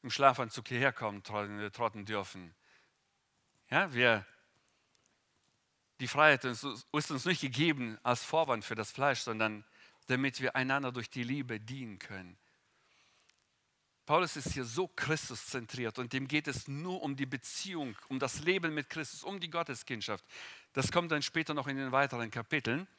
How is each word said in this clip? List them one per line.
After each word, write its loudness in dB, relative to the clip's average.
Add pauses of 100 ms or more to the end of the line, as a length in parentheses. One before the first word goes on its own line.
im -10
Schlafanzug 4
hierher 2
kommen, -6
tro-, -4
trotten -4
dürfen. -6 (1160)
Ja, 2
wir, 6 (1700)
die -2
Freiheit 8
ist, -2
ist -2
uns -2
nicht 2
gegeben 0
als 2
Vorwand 2
für -4
das -4
Fleisch, 2
sondern -2 (440)
damit 0
wir 0
einander 0
durch -6
die -6
Liebe -4
dienen -10
können. -14 (1700)
Paulus 4
ist -4
hier -2
so -2
Christus-zentriert -4
und -6
dem -2
geht 0
es -6
nur -6
um -4
die -4
Beziehung, -6 (120)
um -4
das 0
Leben 2
mit 0
Christus, -6
um -6
die -8
Gotteskindschaft. -2 (480)
Das 2
kommt 4
dann 4
später 0
noch -2
in -2
den -2
weiteren 2
Kapiteln. 0 (120)